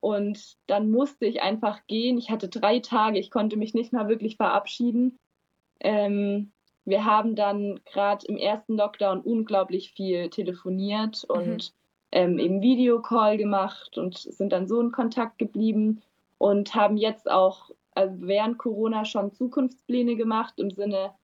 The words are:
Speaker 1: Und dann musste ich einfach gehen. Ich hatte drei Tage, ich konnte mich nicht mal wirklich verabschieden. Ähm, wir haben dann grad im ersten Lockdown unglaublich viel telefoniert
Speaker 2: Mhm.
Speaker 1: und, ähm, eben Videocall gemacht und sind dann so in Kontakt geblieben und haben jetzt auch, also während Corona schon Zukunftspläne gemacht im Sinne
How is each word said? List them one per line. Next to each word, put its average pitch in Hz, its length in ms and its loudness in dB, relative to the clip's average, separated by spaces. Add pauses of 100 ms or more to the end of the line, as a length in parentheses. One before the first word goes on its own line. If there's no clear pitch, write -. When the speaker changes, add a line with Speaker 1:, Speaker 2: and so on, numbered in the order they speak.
Speaker 1:
Und 208 560 -2 (100)
dann 208 240 2
musste 254 340 0
ich 226 160 -2
einfach 214 460 -2
gehen. 233 320 0
Ich 233 100 -12
hatte 220 180 -4
drei 220 320 2
Tage, 220 380 0
ich 185 140 -4
konnte 214 260 0
mich 214 160 -6
nicht 233 180 -2
mal 220 160 -2
wirklich 220 300 -2
verabschieden. 240 800 0 (640)
Ähm, 202 720 0 (340)
wir 202 200 2
haben 220 300 4
dann 202 500 -2
grad 202 400 -2
im 208 120 -4
ersten 214 400 -2
Lockdown 208 440 0
unglaublich 196 720 0
viel 175 380 -4
telefoniert 196 1000 -4
Speaker 2:
Mhm. - 80 -2
Speaker 1:
und, 214 380 -4 (380)
ähm, 180 280 2
eben 190 220 0
Videocall 233 760 4
gemacht 196 600 -2
und 180 200 -6
sind - 360 -4
dann 185 140 0
so 226 120 2
in 240 120 2
Kontakt 240 480 -4
geblieben 214 600 0 (360)
und 202 380 2
haben 208 220 4
jetzt 220 340 -2
auch, 190 400 2 (240)
also 190 260 0
während 208 380 0
Corona 220 460 -2
schon 202 280 -4
Zukunftspläne 247 840 -2
gemacht 220 420 -2
im 202 120 -2
Sinne 196 440 -4 (100)